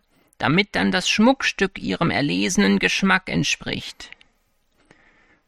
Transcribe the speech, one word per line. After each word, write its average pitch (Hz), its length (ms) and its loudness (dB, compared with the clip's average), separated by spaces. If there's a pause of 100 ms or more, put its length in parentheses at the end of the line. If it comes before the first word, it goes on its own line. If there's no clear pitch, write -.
(400)
damit 170 360 0
dann 190 160 0
das 185 180 -2
Schmuckstück - 680 0
ihrem - 320 -2
erlesenen 190 680 0
Geschmack 185 500 0
entspricht.“ - 800 -6 (1400)